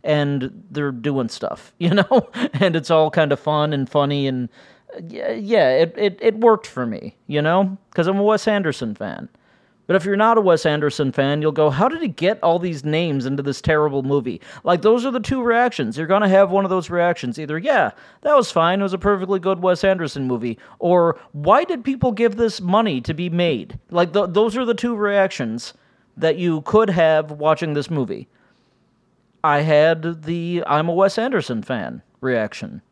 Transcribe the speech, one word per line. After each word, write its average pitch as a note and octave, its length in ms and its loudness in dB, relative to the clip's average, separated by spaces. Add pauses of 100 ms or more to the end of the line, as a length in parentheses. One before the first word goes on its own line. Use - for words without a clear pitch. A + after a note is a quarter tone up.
and C#3+ 640 -2
they're C#3+ 220 -4
doing B2+ 360 -4
stuff, - 460 -10
<laughs> - 40 -20
you E3+ 120 0
know? G#3+ 400 2 (240)
And E3+ 220 2
it's D3+ 140 -4
all D#3 200 4
kinda D3 260 2
fun D3+ 360 0
and C#3 180 -2
funny C#3+ 380 0
and, B2+ 200 -6 (600)
yeah, - 240 -8
yeah, A3 380 2
it, E3 280 2
it, G3+ 240 0
it A3 160 2
worked A3 280 4
for B2+ 200 -6
me, - 300 -10 (100)
you D3 160 0
know? F#3+ 340 2 (180)
'Cause E3+ 120 0
I'm G3 120 0
a G3+ 40 2
Wes G#3 260 2
Anderson D3+ 460 -2
fan. - 340 -12 (580)
But F3+ 100 0
if E3+ 80 0
you're G3 120 -2
not A3+ 200 4
a A3 60 4
Wes F3 240 4
Anderson D3 460 0
fan, C#3+ 280 0
you'll D#3 100 0
go, D3+ 200 2
"How F3 180 2
did E4 140 -4
he C4+ 60 -4
get F#3 340 -2
all E3+ 160 2
these E3 260 -6
names D3+ 400 -2
into C#3 180 -4
this C#3 200 -4
terrible D3+ 400 0
movie?" C3 360 -2 (240)
Like, F3 200 0
those A#3 240 2
are C#4 40 -2
the B3 80 -4
two B3+ 240 -4
reactions. A3+ 540 0
You're D#3+ 100 -6
gonna G3 220 2
have F#3+ 220 6
one G3 140 2
of F3+ 60 -2
those F3+ 200 -2
reactions. E3+ 480 -2
Either, D3+ 180 -6
"Yeah, F#3 360 0 (280)
that D4 160 2
was A#3+ 140 2
fine. F3 300 2
It - 20 0
was F#3+ 100 -2
a F#3+ 60 -4
perfectly F#3+ 400 0
good F3+ 240 -2
Wes F3+ 220 2
Anderson E3 420 0
movie." A#2+ 320 -4 (200)
Or, E3+ 400 2 (140)
"Why F#3 320 2
did D#4+ 200 -6
people B3+ 280 -2
give G#3 240 0
this A3+ 240 -2
money F#3 400 0
to D3+ 140 -6
be F3 160 -6
made?" E3 480 -2 (120)
Like, E3+ 220 0
th-, F#3+ 160 0
those G#3+ 300 0
are B3 80 -2
the A#3 80 0
two A#3+ 200 -4
reactions F#3+ 800 -2 (460)
that D#3+ 180 0
you E3+ 300 -2
could G#3+ 240 4
have D#3 400 2
watching D3+ 420 -2
this D3 180 -4
movie. B2+ 380 -4 (1120)
I D3 200 2
had D#3+ 640 2
the, E3+ 420 -4
"I'm D#3 240 0
a E3+ 40 -2
Wes G3 220 2
Anderson A3 460 -2
fan" D#2+ 400 -8 (180)
reaction. A2 720 -4